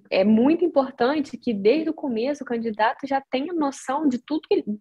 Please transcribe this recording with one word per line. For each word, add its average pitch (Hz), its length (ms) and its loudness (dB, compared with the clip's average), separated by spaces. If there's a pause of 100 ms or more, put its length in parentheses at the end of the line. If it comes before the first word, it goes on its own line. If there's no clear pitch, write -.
é 190 140 2
muito 247 400 4
importante 269 760 0
que, 240 160 -4
desde 254 360 2
o 311 40 -6
começo, 269 500 -4
o - 40 -12
candidato 233 580 -2
já 269 240 -2
tenha 294 240 -4
noção 294 540 -2
de 247 120 0
tudo 320 280 -6
que, 403 160 2
do 208 180 -6